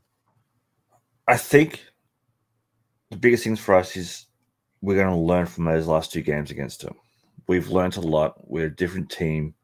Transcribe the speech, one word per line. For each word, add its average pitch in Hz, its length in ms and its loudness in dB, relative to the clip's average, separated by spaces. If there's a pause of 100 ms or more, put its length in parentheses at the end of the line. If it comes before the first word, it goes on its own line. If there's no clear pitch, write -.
(1300)
I 120 100 6
think - 480 4 (1300)
the 104 60 -14
biggest 120 260 4
things 110 160 -2
for 101 160 2
us 92 200 2
is 90 300 -10 (560)
we're 98 160 2
gonna 95 220 2
learn 87 260 2
from 85 200 -6
those 80 220 0
last 80 240 0
two 82 100 -6
games 73 300 -4
against 71 300 -12
them. - 140 -14 (520)
We've 90 220 0
learned 92 280 0
a 95 40 -8
lot. 78 340 0 (140)
We're 80 160 -4
a 76 100 -6
different 90 340 -4
team 78 440 -4 (100)